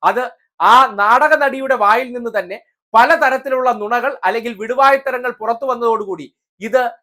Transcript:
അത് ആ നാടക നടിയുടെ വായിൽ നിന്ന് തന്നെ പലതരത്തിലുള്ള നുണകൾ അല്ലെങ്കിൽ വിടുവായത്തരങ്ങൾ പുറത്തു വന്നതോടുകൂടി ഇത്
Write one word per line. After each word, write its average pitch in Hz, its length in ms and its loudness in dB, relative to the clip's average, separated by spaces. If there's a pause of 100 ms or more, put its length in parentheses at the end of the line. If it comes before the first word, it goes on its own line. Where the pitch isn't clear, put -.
അത് 208 280 -2 (300)
ആ 233 260 6
നാടക 233 480 2
നടിയുടെ 269 400 0
വായിൽ 233 380 0
നിന്ന് 240 260 -8
തന്നെ 185 240 -10 (320)
പലതരത്തിലുള്ള 262 800 2
നുണകൾ 233 520 -4
അല്ലെങ്കിൽ 226 340 -2
വിടുവായത്തരങ്ങൾ 254 720 0
പുറത്തു 233 360 -6
വന്നതോടുകൂടി 214 680 -4 (260)
ഇത് 226 220 0 (200)